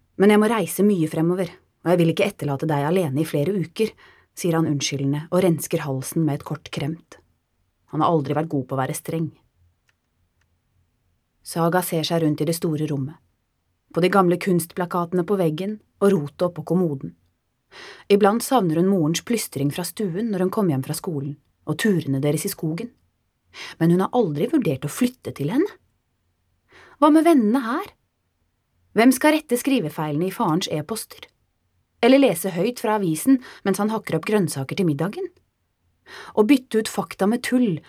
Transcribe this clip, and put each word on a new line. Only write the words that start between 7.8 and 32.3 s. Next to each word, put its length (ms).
Han 100
har 80
aldri 240
vært 160
god 160
på 80
å 60
være 160
streng. 320
Saga 400
ser 180
seg 200
rundt 180
i 80
det 80
store 320
rommet. 260
På 100
de 80
gamle 300
kunstplakatene 840
på 160
veggen 380
og 100
rotet 380
oppå 180
kommoden. 460
Iblant 320
savner 380
hun 80
morens 340
plystring 480
fra 160
stuen 460
når 120
hun 120
kom 160
hjem 100
fra 140
skolen, 400
og 100
turene 440
deres 260
i 20
skogen. 380
Men 140
hun 100
har 140
aldri 340
vurdert 320
å 80
flytte 460
til 160
henne. 160
Hva 140
med 140
vennene 360
her? 300
Hvem 180
skal 220
rette 220
skrivefeilene 680
i 80
farens 360
e-poster? 580
Eller 160
lese 320